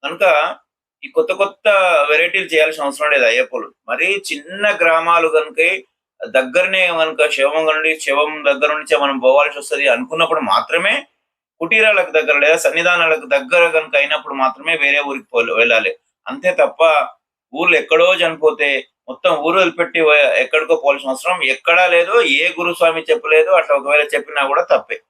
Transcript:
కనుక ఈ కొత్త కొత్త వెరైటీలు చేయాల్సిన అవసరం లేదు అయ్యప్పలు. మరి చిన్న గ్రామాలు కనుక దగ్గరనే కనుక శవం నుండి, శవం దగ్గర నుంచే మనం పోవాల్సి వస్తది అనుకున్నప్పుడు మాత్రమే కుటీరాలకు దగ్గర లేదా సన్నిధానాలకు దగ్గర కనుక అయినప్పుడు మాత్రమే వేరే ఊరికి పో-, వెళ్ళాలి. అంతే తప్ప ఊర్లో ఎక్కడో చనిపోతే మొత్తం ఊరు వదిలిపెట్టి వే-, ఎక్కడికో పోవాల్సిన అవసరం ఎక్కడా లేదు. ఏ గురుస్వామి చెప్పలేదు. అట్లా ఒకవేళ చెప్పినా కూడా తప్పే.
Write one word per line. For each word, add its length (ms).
కనుక 220
ఈ 60
కొత్త 240
కొత్త 360
వెరైటీలు 420
చేయాల్సిన 380
అవసరం 260
లేదు 140
అయ్యప్పలు. 440
మరి 220
చిన్న 520
గ్రామాలు 580
కనుక 300
దగ్గరనే 680
కనుక 420
శవం 340
నుండి, 260
శవం 300
దగ్గర 280
నుంచే 260
మనం 200
పోవాల్సి 400
వస్తది 300
అనుకున్నప్పుడు 520
మాత్రమే 540
కుటీరాలకు 500
దగ్గర 280
లేదా 180
సన్నిధానాలకు 680
దగ్గర 420
కనుక 280
అయినప్పుడు 380
మాత్రమే 400
వేరే 260
ఊరికి 260
పో-, 280
వెళ్ళాలి. 380
అంతే 260
తప్ప 300
ఊర్లో 260
ఎక్కడో 360
చనిపోతే 540
మొత్తం 280
ఊరు 240
వదిలిపెట్టి 420
వే-, 380
ఎక్కడికో 360
పోవాల్సిన 380
అవసరం 320
ఎక్కడా 420
లేదు. 280
ఏ 160
గురుస్వామి 540
చెప్పలేదు. 480
అట్లా 260
ఒకవేళ 300
చెప్పినా 400
కూడా 180
తప్పే. 340